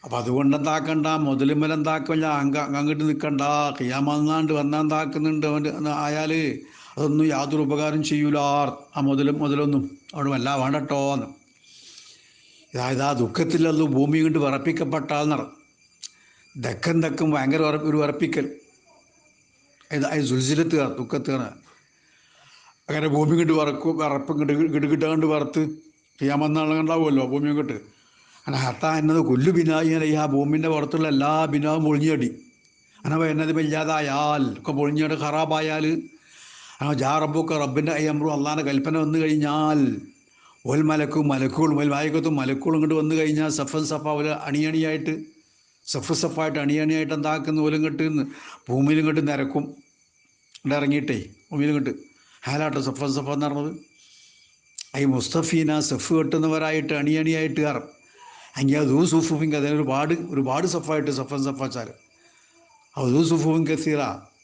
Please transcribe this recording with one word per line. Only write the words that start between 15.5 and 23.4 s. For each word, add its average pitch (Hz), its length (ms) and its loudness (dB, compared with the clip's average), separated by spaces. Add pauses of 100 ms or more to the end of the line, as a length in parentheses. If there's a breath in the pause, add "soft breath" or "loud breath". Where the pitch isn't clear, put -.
ദക്കം 127 460 -2
ദക്കം 156 300 0
ഭയങ്കര 147 320 2
വിറ-, 151 240 0
ഒരു 151 100 2
വിറപ്പിക്കൽ. 147 500 0 (1400)
ഇത് 147 160 -2
അത് 156 200 0
സുൽസിലത്ത് 143 500 0
കയറും, 139 200 0
ദുഃഖത്ത് 127 340 -4
കയറും. 123 280 -4 (1300 soft breath)
അങ്ങനെ 156 240 -2
ഭൂമി 151 280 4
കൊണ്ട് 165 160 4